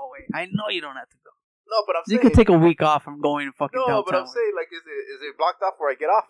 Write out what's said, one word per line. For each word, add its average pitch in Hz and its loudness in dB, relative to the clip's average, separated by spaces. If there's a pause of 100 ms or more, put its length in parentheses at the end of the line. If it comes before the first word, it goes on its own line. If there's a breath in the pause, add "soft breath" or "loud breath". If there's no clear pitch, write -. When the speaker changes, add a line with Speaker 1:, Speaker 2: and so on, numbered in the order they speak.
Speaker 1:
away. 139 -20
I 185 -8
know - -4
you 180 -6
don't 139 -12
have 123 -16
to - -20
go. - -20 (400)
Speaker 2:
No, 214 2
but 170 0
I'm 165 -4
Speaker 1:
You 208 0
Speaker 2:
saying 247 0
Speaker 1:
could 247 6
take 233 8
a 180 6
week 160 4
off 151 2
from 147 -16
going 147 -2
to 135 -10
fucking 151 -6
Speaker 2:
No, 262 0
Speaker 1:
downtown. 214 0
Speaker 2:
but - -2
I'm 262 -2
saying, 226 -4
like, 165 -6
is 165 -14
it, 139 -12
is 131 -18
it 139 -12
blocked 170 -2
off 190 -2
where 147 -2
I 131 -2
get 151 -4
off 220 2